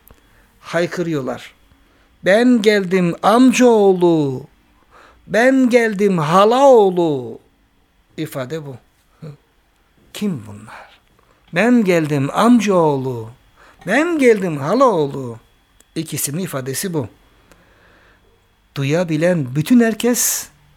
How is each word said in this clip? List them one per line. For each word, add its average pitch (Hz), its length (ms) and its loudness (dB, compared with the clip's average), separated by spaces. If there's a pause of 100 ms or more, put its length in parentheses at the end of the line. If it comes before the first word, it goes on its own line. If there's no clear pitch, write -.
(600)
haykırıyorlar. 165 960 -6 (680)
"Ben 226 380 2
geldim 190 600 0
amcaoğlu, 190 1200 4 (800)
ben 254 440 2
geldim 208 480 0
halaoğlu." 185 1200 2 (760)
İfade 147 500 -10
bu. 135 100 -16 (1400)
Kim 180 340 -8
bunlar? - 540 -20 (540)
"Ben 233 300 2
geldim 151 480 0
amcaoğlu, 160 1000 0 (560)
ben 311 320 -2
geldim 202 380 2
halaoğlu." 143 840 -2 (560)
İkisinin 156 480 -8
ifadesi 135 520 -8
bu. 127 140 -4 (1700)
Duyabilen 156 800 -2
bütün 240 260 2
herkes 226 680 -2 (280)